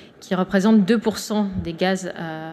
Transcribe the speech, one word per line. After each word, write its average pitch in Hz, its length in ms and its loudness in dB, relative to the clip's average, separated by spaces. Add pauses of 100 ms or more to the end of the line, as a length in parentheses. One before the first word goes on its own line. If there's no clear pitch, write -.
(200)
qui - 160 -6
représentent 196 500 4
deux 233 120 4
pour 208 200 -2
cent 208 300 -2 (160)
des 165 100 -6
gaz, 185 440 -2
euh, 160 360 -10